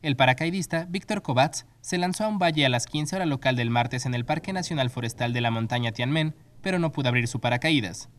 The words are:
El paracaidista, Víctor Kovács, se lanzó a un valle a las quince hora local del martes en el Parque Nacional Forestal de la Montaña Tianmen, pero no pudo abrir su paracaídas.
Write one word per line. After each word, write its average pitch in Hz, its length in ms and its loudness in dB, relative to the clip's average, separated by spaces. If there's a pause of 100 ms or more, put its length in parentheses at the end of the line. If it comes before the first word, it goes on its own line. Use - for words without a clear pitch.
El 143 120 2
paracaidista, 160 720 2
Víctor 196 360 -4
Kovács, 135 420 2 (160)
se - 160 -4
lanzó 180 280 0
a - 20 0
un 214 100 -2
valle 160 300 4
a - 20 6
las 120 160 0
quince 151 300 -4
hora 190 100 -2
local 135 300 0
del 117 160 0
martes 120 340 0
en 127 80 -2
el 120 120 -2
Parque 160 280 -4
Nacional 156 380 -2
Forestal 120 420 -4
de 120 80 0
la 117 80 2
Montaña 117 420 0
Tianmen, 151 440 -2 (260)
pero 190 160 0
no 165 140 0
pudo 131 180 0
abrir 120 180 2
su 110 120 -4
paracaídas. 120 800 0